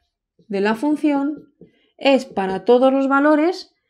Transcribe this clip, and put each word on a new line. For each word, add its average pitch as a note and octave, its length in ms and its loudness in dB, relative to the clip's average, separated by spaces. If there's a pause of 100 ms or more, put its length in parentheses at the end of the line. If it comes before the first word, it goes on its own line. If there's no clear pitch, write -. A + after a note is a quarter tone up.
(480)
de G3 140 -4
la G#3+ 120 0
función D4 800 -4 (440)
es C4 280 0
para F#3+ 400 -6
todos B3 260 4
los C4+ 160 0
valores D4+ 680 0 (140)